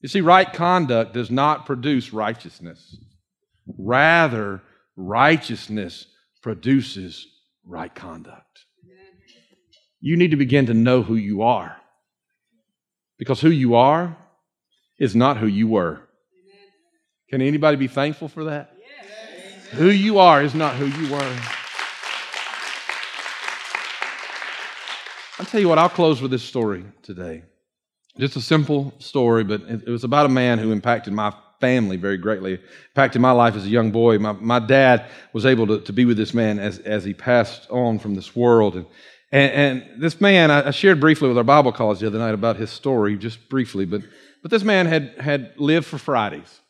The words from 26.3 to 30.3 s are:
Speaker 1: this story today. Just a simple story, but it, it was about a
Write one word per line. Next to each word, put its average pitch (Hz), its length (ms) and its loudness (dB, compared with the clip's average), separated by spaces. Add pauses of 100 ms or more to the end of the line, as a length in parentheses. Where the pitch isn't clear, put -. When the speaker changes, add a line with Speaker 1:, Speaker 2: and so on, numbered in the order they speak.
Speaker 1:
this 127 140 -4
story 104 400 -4 (180)
today. 87 400 -14 (760)
Just 131 200 -4
a 135 40 -6
simple 143 580 0
story, 117 460 0
but 101 180 -4
it, 113 240 -10
it 117 40 -8
was 120 140 -6
about 143 200 2
a 139 60 2